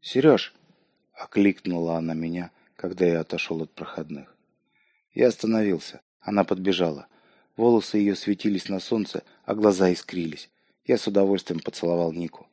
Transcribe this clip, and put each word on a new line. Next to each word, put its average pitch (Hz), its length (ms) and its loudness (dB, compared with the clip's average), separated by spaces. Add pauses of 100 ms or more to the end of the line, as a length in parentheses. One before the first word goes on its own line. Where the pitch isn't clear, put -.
«Серёж!» 135 520 4 (600)
окликнула 87 840 0
она 82 160 -4
меня, 82 380 -6 (240)
когда 90 300 -2
я 85 160 4
отошёл 82 420 -6
от 78 80 -12
проходных. 78 640 -12 (760)
Я 123 140 4
остановился. 110 760 0 (180)
Она 101 240 0
подбежала. 90 640 -2 (480)
Волосы 113 420 2
её 101 180 2
светились 101 540 -2
на 98 100 -4
солнце, - 440 -4 (220)
а 107 100 -4
глаза 98 360 4
искрились. 85 580 -8 (360)
Я 123 120 2
с - 100 -4
удовольствием 98 540 0
поцеловал 85 500 -2
Нику. 85 420 -10